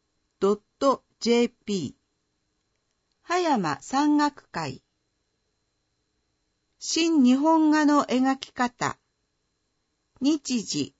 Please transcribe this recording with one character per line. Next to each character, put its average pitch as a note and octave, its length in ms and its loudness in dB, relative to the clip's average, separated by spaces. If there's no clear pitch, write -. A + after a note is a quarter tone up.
ド G3 140 2
ッ G#3 80 -4
ト C#4 240 0
ジ A3+ 140 0
ェ A#3+ 140 2
ー - 60 -6
ピ F#3 340 -8
ー。 - 20 -20
葉 F4+ 180 -2
山 A3+ 420 -2
山 D4 340 0
岳 D4 320 -4
会。 E3 360 -10
新 D#4+ 460 0
日 B3 100 6
本 D#4 380 2
画 D4+ 120 2
の C#4+ 200 2
描 C4 340 -2
き - 140 -18
方。 B3 440 -6
日 C4 420 -2
時、 - 380 -8